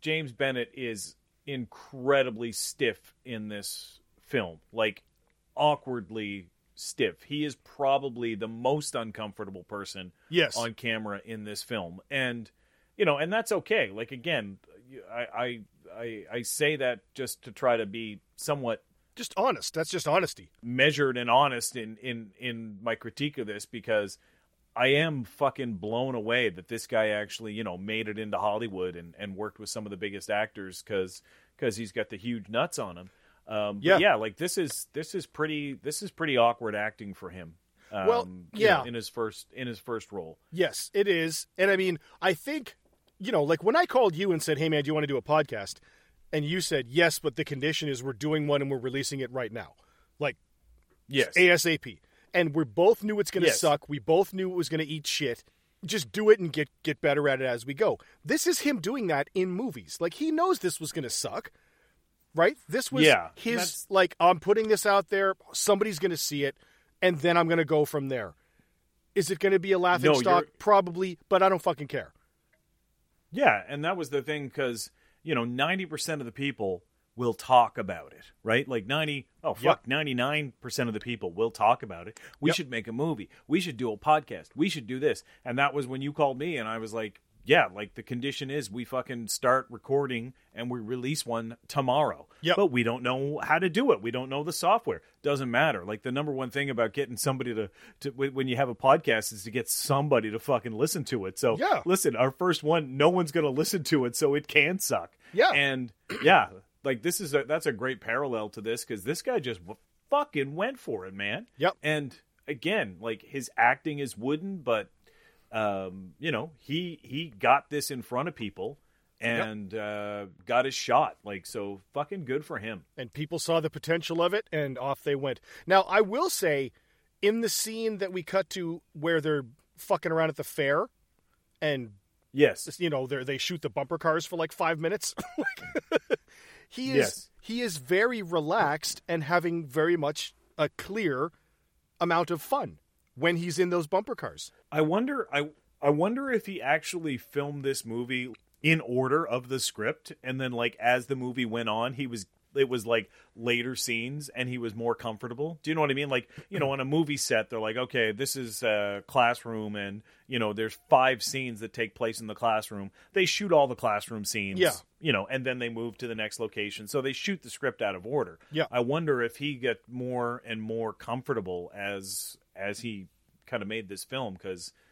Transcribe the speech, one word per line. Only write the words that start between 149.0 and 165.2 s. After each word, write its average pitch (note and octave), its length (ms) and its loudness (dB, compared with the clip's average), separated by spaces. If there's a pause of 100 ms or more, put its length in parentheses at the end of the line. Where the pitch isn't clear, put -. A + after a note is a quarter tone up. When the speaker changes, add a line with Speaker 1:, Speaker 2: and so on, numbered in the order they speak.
Speaker 1:
of B2 220 -2
the C3 120 -2
script, - 520 -4 (120)
and C3 160 -6
then, C3 120 -2
like, A#2 280 -2
as B2 260 4
the C#3 100 -2
movie B2 300 -4
went A2+ 220 -2
on, A#2 260 -2
he C3+ 120 -6
was A#2 200 -8 (300)
it C#3 120 4
was, A#2 180 -2
like, A2+ 240 2 (260)
later A#2+ 400 0
scenes B2+ 540 -6
and B2+ 180 -4
he B2+ 100 -6
was A#2 160 -6
more A#2 200 0
comfortable. A#2+ 680 -8
Do D3+ 80 -6
you D#3+ 40 0
know D#3+ 80 0
what C#3+ 80 2
I C3 40 2
mean? C#3+ 140 -4
Like, B2+ 200 -2 (200)
you G3 100 -4
know, C#3 140 2
on C3+ 80 -4
a C3 40 -2
movie D3 320 2
set, A2 340 0
they're A2+ 100 -4
like, A2 160 -2
"Okay, A#2+ 360 0
this B2+ 240 -4
is A#2+ 260 -8
a G#2 440 0
classroom A2+ 720 0
and, G2+ 260 -8 (240)
you B2+ 120 -4
know, G#2+ 140 0
there's A2 260 -4 (100)
five C3 340 6
scenes B2 380 -6
that A2+ 120 -10
take A2+ 220 -4
place A2+ 260 -4
in A2+ 60 -12
the G#2+ 80 -8
classroom." G#2+ 560 -2 (220)
They F#3 140 2
shoot G3 260 0
all C#3+ 160 8
the B2 80 -4
classroom G#2+ 480 -2
scenes, G2+ 340 -4
Speaker 2:
Yeah. F3 140 6 (280)
Speaker 1:
you D3+ 120 2
know, G2+ 140 2